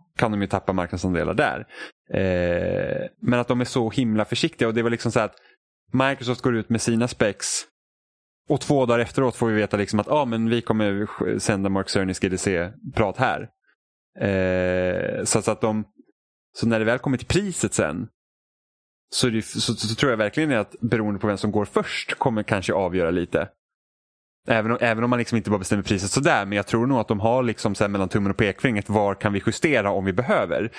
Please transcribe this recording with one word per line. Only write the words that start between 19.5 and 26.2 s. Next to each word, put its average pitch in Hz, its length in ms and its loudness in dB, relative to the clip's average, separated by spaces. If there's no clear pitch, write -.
så, 120 120 -2
så 110 220 -4
tror 139 160 2
jag 113 60 0
verkligen 139 340 0
att 107 300 0
beroende 107 380 0
på 107 80 0
vem 101 100 0
som 107 140 -2
går 104 140 0
först - 480 -2
kommer 107 300 0
kanske 101 300 -2
avgöra 87 380 2
lite. 82 380 -2
Även 113 240 2
om, 120 100 2
även 117 220 2
om 120 60 0
man 123 100 2
liksom 117 180 0
inte 101 120 -2
bara 104 100 2
bestämmer 95 240 0
priset 98 280 -2
sådär, 139 340 2